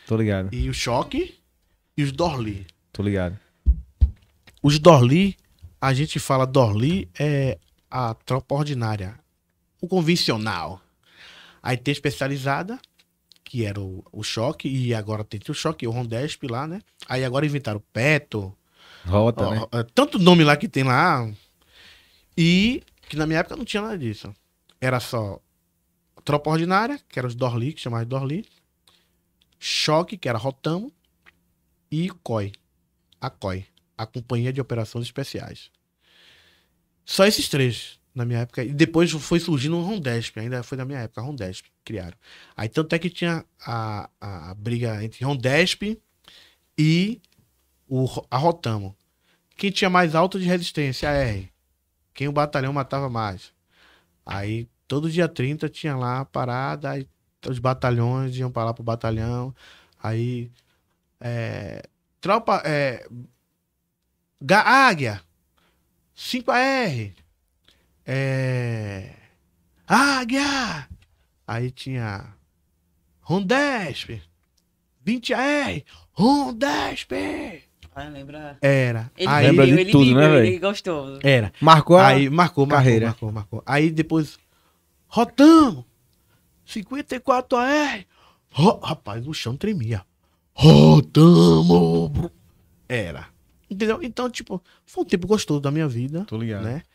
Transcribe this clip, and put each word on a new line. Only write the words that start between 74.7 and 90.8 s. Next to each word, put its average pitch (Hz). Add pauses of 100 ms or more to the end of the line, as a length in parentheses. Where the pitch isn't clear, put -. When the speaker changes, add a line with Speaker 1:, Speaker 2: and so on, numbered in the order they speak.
Speaker 2:
vinte 240
A 220
R, 262 (300)
Rondesp. 277 (840)
Speaker 3:
Ah, 139
lembra? 143
Speaker 2:
Era. 127
Speaker 3:
Ele -
Speaker 2:
Aí 143
Speaker 1:
Lembra 139
Speaker 3:
viu, 131
Speaker 1:
de 175
Speaker 3:
ele 185
Speaker 1:
tudo, 143
Speaker 3:
viu, 127
Speaker 1:
né, 143 (120)
Speaker 3:
ele 123 (100)
Speaker 1:
velho? 170
Speaker 3:
gostou. 156
Speaker 2:
Era. 127
Speaker 1:
Marcou 160
a 190
Speaker 2:
Aí 135
marcou, 151
marcou, 143
Speaker 1:
carreira. 120
Speaker 2:
marcou, 110
marcou. 107
Aí 147
depois, 160 (680)
Rotamo, 247 (800)
cinquenta 262
e -
quatro 254
A 247
R. 269 (440)
Ro-, 208
rapaz, 117
o 156
chão 123
tremia. 117 (480)
Rotamo, 165